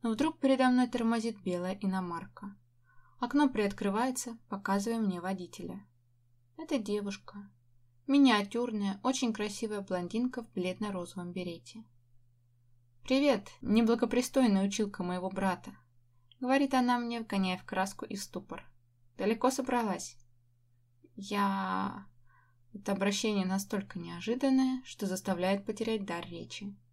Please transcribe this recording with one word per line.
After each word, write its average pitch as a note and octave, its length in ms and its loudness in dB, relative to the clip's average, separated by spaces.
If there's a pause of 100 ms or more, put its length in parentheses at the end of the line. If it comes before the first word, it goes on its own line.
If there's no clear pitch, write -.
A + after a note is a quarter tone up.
Но A3+ 80 0
вдруг C#4 280 0
передо C4 300 4
мной B3 180 4
тормозит A3+ 540 -2
белая F3+ 400 -2
иномарка. F#3 720 -4 (640)
Окно C#4 300 4
приоткрывается, A3 880 0 (100)
показывая G3+ 520 0
мне F#3+ 220 0
водителя. F3+ 680 -8 (680)
Это D#4 220 -4
девушка. G3+ 720 -6 (560)
Миниатюрная, A3 960 4
очень B3+ 320 0
красивая G#3 480 -4
блондинка G#3 600 -2
в - 80 -18
бледно-розовом F3+ 840 -4
берете. F3 500 -10 (1160)
«Привет, C4+ 480 2 (120)
неблагопристойная A3+ 1040 4
училка G3+ 340 -4
моего F3+ 300 -4
брата», F#3+ 400 -2 (720)
говорит C4+ 340 4
она B3 240 4
мне, A#3 220 -4
вгоняя F#3+ 360 0
в - 80 -14
краску F#3+ 400 -2
и - 100 -8
в G3+ 60 -6
ступор. - 500 -12 (460)
«Далеко A3 320 2
собралась?» A#3+ 680 -2 (1000)
Я G3 920 -2 (680)
Это G3 160 -4
обращение G3+ 540 0
настолько F#3+ 540 -4
неожиданное, B3+ 840 0
что - 220 -8
заставляет F#3+ 580 0
потерять G#3+ 420 -2
дар F3 220 -6
речи. F3 480 -12 (180)